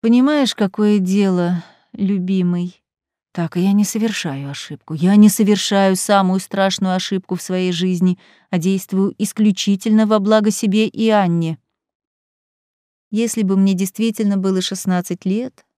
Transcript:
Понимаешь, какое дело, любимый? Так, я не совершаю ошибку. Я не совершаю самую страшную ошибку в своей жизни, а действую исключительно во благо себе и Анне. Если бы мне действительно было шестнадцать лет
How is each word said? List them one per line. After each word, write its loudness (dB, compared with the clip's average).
Понимаешь, 2
какое 0
дело, 0
любимый? -2
Так, -6
я 2
не 4
совершаю -6
ошибку. -14
Я 2
не 10
совершаю 2
самую 0
страшную -2
ошибку -6
в -10
своей -2
жизни, 0
а -2
действую -2
исключительно 0
во 2
благо 2
себе 0
и -2
Анне. 0
Если -2
бы 0
мне 4
действительно -2
было -2
шестнадцать -4
лет -6